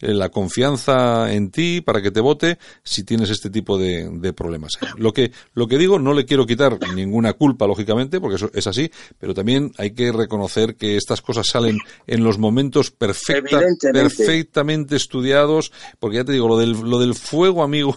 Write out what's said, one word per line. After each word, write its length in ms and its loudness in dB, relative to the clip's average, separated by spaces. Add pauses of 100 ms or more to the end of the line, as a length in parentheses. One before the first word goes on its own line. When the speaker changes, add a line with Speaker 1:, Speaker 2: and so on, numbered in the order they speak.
Speaker 1:
eh, 140 -2
la 140 0
confianza 1040 0
en 180 -2
ti 300 -2
para 220 0
que 100 -2
te 80 0
vote 380 2 (260)
si 180 -6
tienes 280 0
este 200 -6
tipo 280 -2
de, 340 -2
de 200 -6
problemas? 460 -8 (180)
Lo 160 -8
que, 200 -2 (220)
lo 120 -2
que 100 0
digo, 220 4
no 160 2
le 100 2
quiero 220 2
quitar 320 0 (160)
ninguna 380 0
culpa, 340 2
lógicamente, 540 0
porque 160 -4
eso 180 -4
es 140 -4
así, 240 -4 (260)
pero 160 -6
también 420 -2
hay 160 -6
que 200 -2
reconocer 640 -2
que 200 -2
estas 240 -2
cosas 280 -4
salen 300 0 (280)
en 160 0
los 160 2
momentos 540 2
perfecta-, 680 -2
Speaker 2:
Evidentemente. 320 2 (240)
Speaker 1:
perfectamente 800 0
estudiados, 760 2 (260)
porque 200 -2
ya 60 0
te 80 -2
digo, 140 4
lo 120 4
del, 140 4
lo 260 0
del 160 2
fuego 480 0
amigo 340 0